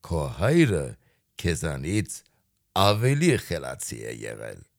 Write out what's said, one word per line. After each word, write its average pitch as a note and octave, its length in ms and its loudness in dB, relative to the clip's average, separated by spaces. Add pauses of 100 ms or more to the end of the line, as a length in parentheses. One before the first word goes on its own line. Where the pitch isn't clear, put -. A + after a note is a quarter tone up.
քո E2 180 -2 (120)
հայրը A2+ 520 2 (540)
քեզանից D#2+ 760 -2 (580)
ավելի B2 600 4
խելացի C2+ 640 -6
է A1+ 180 -10
եղել»։ G#1+ 460 -12 (160)